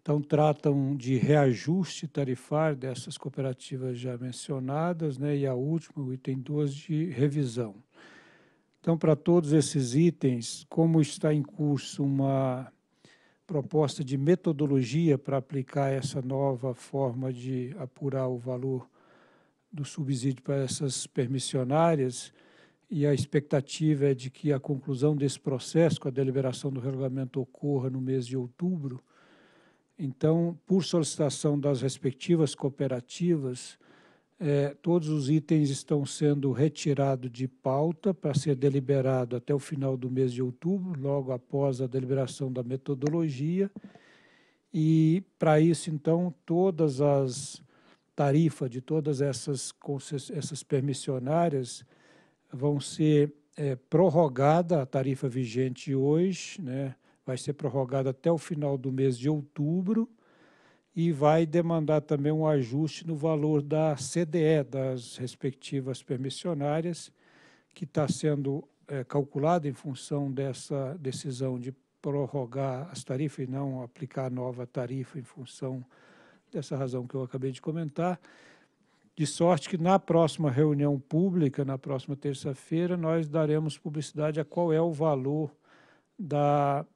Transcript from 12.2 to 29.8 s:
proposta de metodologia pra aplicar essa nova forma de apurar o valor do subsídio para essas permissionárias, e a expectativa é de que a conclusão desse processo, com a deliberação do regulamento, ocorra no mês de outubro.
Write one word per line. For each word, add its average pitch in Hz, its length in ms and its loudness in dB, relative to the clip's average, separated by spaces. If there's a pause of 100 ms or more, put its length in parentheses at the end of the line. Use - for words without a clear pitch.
proposta 151 600 0
de 135 120 -2
metodologia 143 1000 2
pra 139 200 -2
aplicar 135 500 -4
essa 135 340 -4
nova 135 500 -2
forma 131 600 -4
de 127 480 -6
apurar 135 480 -4
o 127 100 -4
valor 127 500 -6 (840)
do 143 120 -6
subsídio 131 560 -4
para 139 180 -2
essas 135 460 -4
permissionárias, 135 1300 0 (580)
e 147 160 0
a 143 80 4
expectativa 143 960 0
é 135 40 4
de 127 160 -8
que 147 220 -2
a 135 80 0
conclusão 139 560 -2
desse 139 240 -2
processo, 151 580 2
com - 80 -8
a 135 60 -2
deliberação 131 580 -2
do 135 80 -6
regulamento, 131 640 -4
ocorra 135 500 -2
no 131 100 -4
mês 131 240 0
de 127 120 -6
outubro. 135 680 -4 (960)